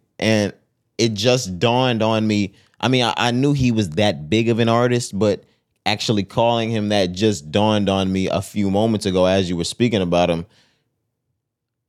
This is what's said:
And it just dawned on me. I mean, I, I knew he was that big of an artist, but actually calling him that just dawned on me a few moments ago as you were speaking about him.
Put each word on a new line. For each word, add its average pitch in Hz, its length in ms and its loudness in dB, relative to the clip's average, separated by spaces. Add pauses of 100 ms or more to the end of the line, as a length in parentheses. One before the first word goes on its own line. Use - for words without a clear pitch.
(180)
And 107 340 0 (460)
it 113 160 0
just 104 440 -2
dawned 120 440 0
on 110 240 0
me. 104 280 0 (260)
I 117 80 0
mean, 127 160 2
I, 113 120 -2
I 120 140 -2
knew 131 240 0
he 131 180 0
was 107 180 0
that 76 380 -2
big 113 220 0
of 110 80 0
an 117 100 2
artist, 120 500 0
but 104 260 0 (420)
actually 104 380 0
calling 117 460 0
him 104 200 -2
that 98 220 0
just 90 380 -2
dawned 104 380 2
on 95 240 0
me 95 160 0
a 98 140 -2
few 101 280 -2
moments 104 360 0
ago 92 180 2
as 92 240 2
you 90 80 -4
were 85 80 -4
speaking 113 380 -2
about 87 260 2
him. 85 160 -2 (1400)